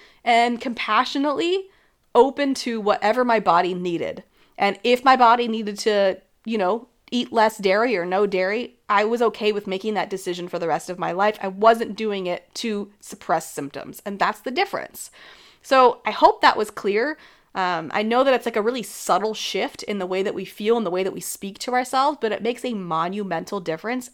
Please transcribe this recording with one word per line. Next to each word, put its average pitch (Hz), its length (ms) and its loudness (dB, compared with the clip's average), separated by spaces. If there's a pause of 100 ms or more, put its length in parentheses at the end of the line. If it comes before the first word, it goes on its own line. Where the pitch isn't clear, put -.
(240)
and 233 360 4
compassionately 277 1120 -2 (440)
open 269 400 4
to 233 260 -4
whatever 214 440 2
my 226 160 4
body 180 340 2
needed. 170 480 -4 (340)
And 196 280 0
if 247 180 2
my 262 140 6
body 240 320 6
needed 220 320 -4
to, 202 380 2 (260)
you 226 120 -4
know, 202 300 -2 (240)
eat 247 220 -4
less 220 260 2
dairy 208 380 2
or 170 100 -2
no 190 200 2
dairy, 190 500 -2 (120)
I 208 160 4
was 226 180 0
okay 214 300 2
with 208 160 -6
making 190 260 -4
that 180 160 -2
decision 180 380 -6
for 175 100 -6
the 170 80 -4
rest 160 240 -2
of 175 80 -10
my 170 140 -4
life. 208 280 0
I 196 80 -6
wasn't 220 480 2
doing 202 300 -4
it - 280 -8
to 202 440 -6
suppress - 540 -4
symptoms. - 520 -12
And 202 140 -8
that's 190 220 0
the 262 100 -8
difference. 311 600 -6 (520)
So 254 420 4
I 220 60 -4
hope 349 300 4
that - 160 6
was 214 140 -2
clear. 220 460 -2 (380)
Um, 180 400 -4
I 214 80 0
know 233 220 2
that 269 100 4
it's, 247 120 0
like, 233 100 -4
a 214 60 2
really 240 200 -2
subtle 220 500 -2
shift - 520 -6
in 208 140 -4
the 190 80 -4
way 185 180 -2
that 208 100 -4
we 190 100 -8
feel 214 320 -2
and 226 80 -2
the 175 60 -4
way 180 140 0
that 190 80 -4
we - 80 -12
speak - 400 -10
to 247 120 -8
ourselves, 269 480 0
but 220 120 -2
it - 100 -6
makes 233 220 -4
a 247 100 -4
monumental 180 840 -4
difference. 214 540 -6